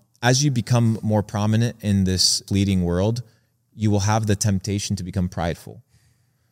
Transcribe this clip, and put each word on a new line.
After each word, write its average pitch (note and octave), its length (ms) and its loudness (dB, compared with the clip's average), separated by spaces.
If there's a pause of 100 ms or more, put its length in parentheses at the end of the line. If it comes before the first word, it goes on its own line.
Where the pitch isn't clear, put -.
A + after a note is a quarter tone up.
(220)
as C3 200 2
you D3 80 2
become A#2+ 520 0
more G#2+ 200 2
prominent A2 600 0
in G2 220 2
this - 440 0
fleeting G2 340 2
world, F#2+ 400 0 (520)
you G#2+ 160 0
will G#2 100 2
have G#2+ 260 0
the G#2 80 2
temptation G2+ 640 -2
to F2+ 80 -6
become F2+ 240 -2
prideful. E2 540 -8 (680)